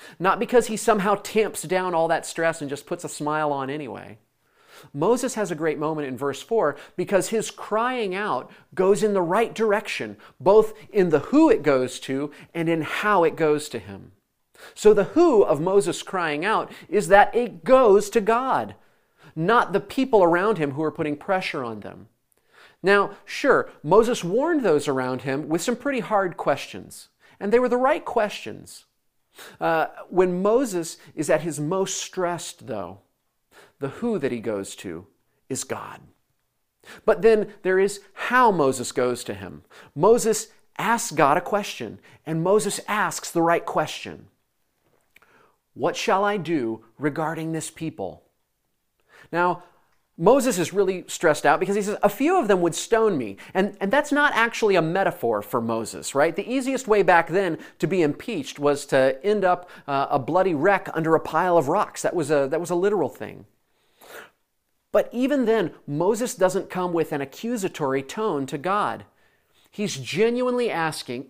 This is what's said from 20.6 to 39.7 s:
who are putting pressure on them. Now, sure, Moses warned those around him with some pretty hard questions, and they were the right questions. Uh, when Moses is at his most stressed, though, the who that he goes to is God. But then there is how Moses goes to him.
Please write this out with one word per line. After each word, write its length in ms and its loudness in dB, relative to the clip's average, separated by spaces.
who 120 -4
are 80 -2
putting 240 -4
pressure 480 -4
on 160 -8
them. 300 -18
Now, 280 4
sure, 460 0
Moses 440 4
warned 380 0
those 260 2
around 320 -2
him 260 -4
with 140 -2
some 160 -2
pretty 240 -4
hard 340 -2
questions, 720 -6
and 120 -2
they 80 6
were 100 2
the 80 0
right 260 2
questions. 840 -6
Uh, 280 0
when 320 2
Moses 560 0
is 140 -4
at 120 2
his 180 -6
most 380 -2
stressed, 720 -6
though, 320 -10
the 100 -6
who 280 -4
that 140 -2
he 80 -6
goes 380 -6
to 280 -12
is 160 -8
God. 340 -12
But 180 2
then 400 4
there 160 0
is 220 0
how 360 2
Moses 440 0
goes 320 0
to 80 -8
him. 300 -14